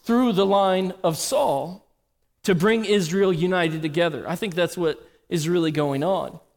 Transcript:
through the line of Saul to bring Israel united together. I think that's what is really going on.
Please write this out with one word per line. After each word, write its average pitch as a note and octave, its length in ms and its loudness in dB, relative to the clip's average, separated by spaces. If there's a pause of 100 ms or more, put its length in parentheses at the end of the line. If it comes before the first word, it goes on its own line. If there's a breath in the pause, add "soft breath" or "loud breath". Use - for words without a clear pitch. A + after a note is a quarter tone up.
through A#3+ 300 2
the G3 120 2
line F#3+ 480 2 (100)
of E3 140 0
Saul F3 640 -2 (600)
to G3 100 2
bring G#3+ 320 2
Israel F#3+ 480 2
united E3 480 0
together. D#3 460 -2
I E3 80 -4
think F#3+ 180 -6
that's E3+ 240 -2
what E3 260 -2 (260 soft breath)
is D#3+ 200 -2
really E3+ 220 2
going D3 320 -2
on. E3 360 -4 (180)